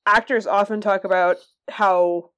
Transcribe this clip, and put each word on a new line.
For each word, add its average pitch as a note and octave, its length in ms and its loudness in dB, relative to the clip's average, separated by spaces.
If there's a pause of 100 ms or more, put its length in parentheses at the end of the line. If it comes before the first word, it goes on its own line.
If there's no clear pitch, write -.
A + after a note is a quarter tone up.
actors A3 400 0
often G3+ 360 -2
talk G3 240 -2
about F3+ 320 2 (320)
how F3+ 680 0